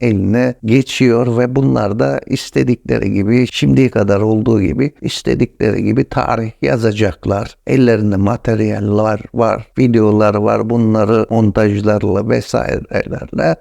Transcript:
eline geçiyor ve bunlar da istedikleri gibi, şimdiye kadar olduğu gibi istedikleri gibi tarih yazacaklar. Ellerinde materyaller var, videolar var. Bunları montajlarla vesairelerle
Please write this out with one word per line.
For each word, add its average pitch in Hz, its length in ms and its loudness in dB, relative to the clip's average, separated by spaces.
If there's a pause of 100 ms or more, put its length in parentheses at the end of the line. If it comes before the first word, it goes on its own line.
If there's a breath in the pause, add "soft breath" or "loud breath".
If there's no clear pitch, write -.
eline 113 540 0 (100)
geçiyor 120 760 2
ve 123 180 -2
bunlar 120 420 0
da 135 280 -2
istedikleri 123 880 -2
gibi, 110 380 2
şimdiye 135 380 2
kadar 101 320 0
olduğu 110 420 2
gibi 139 380 -2
istedikleri 110 840 -2
gibi 117 200 0
tarih 117 480 -4 (100)
yazacaklar. 110 920 -2 (100)
Ellerinde 113 500 2
materyaller 107 1040 0 (140)
var, 113 320 0 (120)
videolar 107 560 4
var. 107 360 0
Bunları 110 600 2
montajlarla 104 960 0
vesairelerle - 1300 -4